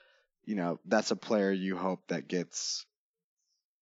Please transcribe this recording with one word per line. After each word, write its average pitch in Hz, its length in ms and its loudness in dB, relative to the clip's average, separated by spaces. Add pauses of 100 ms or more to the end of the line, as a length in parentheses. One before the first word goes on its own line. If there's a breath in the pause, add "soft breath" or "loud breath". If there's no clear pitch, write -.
(440 soft breath)
you 107 100 -2
know, 85 320 0
that's 104 240 2
a 107 60 0
player 101 360 2
you 95 240 0
hope 90 320 -2
that 76 200 -4
gets - 580 -4 (960)